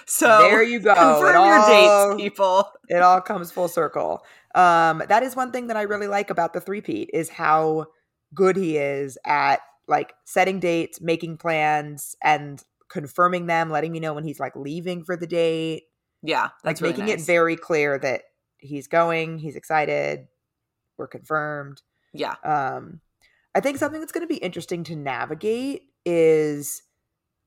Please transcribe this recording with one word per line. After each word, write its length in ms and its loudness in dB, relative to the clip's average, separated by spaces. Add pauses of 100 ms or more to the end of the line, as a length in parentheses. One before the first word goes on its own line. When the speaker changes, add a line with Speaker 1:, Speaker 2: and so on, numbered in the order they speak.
Speaker 1:
So 340 4
Speaker 2:
There 220 8
you 180 0
go. 140 4
Speaker 1:
confirm 500 6
Speaker 2:
It 40 8
Speaker 1:
your 120 8
Speaker 2:
all, 520 8
Speaker 1:
dates, 120 -4
people. 480 0 (180)
Speaker 2:
it 120 2
all 200 6
comes 300 -8
full 180 -4
circle. 540 -4 (300)
Um, 560 4
that 140 2
is 120 -6
one 160 -6
thing 160 -8
that 100 -6
I 60 -2
really 240 -6
like 220 -4
about 240 -2
the 80 -8
three-peat 520 -8
is 160 -4
how 580 0 (460)
good 220 2
he 220 -2
is 480 -4
at, 360 2 (260)
like, 260 -2 (100)
setting 360 0
dates, 420 -2
making 360 -4
plans, 840 -4
and 420 -2 (240)
confirming 600 -2
them, 240 -2
letting 200 -2
me 80 -8
know 140 -6
when 100 -10
he's, 160 -10
like, 160 -8
leaving 480 -10
for 140 -6
the 100 -12
date. 580 -2 (360)
Speaker 1:
Yeah, 220 -2
Speaker 2:
Like, 80 -6 (120)
Speaker 1:
that's 180 -6
really 120 -2
Speaker 2:
making 160 -6
it 80 -2
Speaker 1:
nice. 80 -12
Speaker 2:
very 300 2
clear 420 -2
that 240 -4 (360)
he's 300 -14
going, 520 -2
he's 160 -12
excited, 720 -4 (720)
we're 100 -12
confirmed. 760 -10 (320)
Speaker 1:
Yeah. 300 -8
Speaker 2:
Um, 580 -6 (540)
I 60 2
think 180 -4
something 200 -6
that's 120 -14
gonna 160 -6
be 100 -4
interesting 480 -8
to 100 -12
navigate 960 -6 (140)
is 800 0 (640)